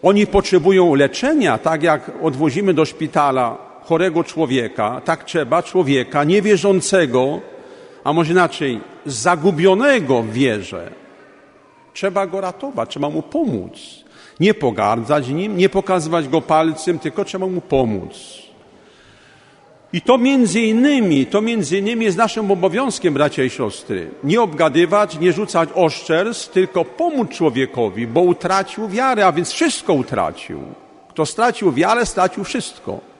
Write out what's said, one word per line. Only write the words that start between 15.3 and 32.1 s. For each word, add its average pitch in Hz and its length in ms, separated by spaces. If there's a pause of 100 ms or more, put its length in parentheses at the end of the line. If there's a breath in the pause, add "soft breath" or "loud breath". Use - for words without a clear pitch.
nie 180 120
pokazywać 170 600
go 151 120
palcem, 160 580
tylko 170 260
trzeba 190 220
mu 185 140
pomóc. 110 840 (1500 soft breath)
I 175 100
to 254 160
między 240 420
innymi, 220 680
to 202 140
między 208 380
innymi 220 260
jest 185 140
naszym 220 320
obowiązkiem, 185 640
bracia 143 300
i 127 60
siostry. 98 600 (140)
Nie 202 180
obgadywać, 165 760
nie 170 140
rzucać 165 420
oszczerstw, 175 760
tylko 185 320
pomóc 302 460
człowiekowi, 120 760
bo 117 140
utracił 185 680
wiarę, 220 380
a 180 60
więc 165 200
wszystko - 400
utracił. 90 680 (480)
Kto 156 180
stracił 220 460
wiarę, 196 340
stracił 190 380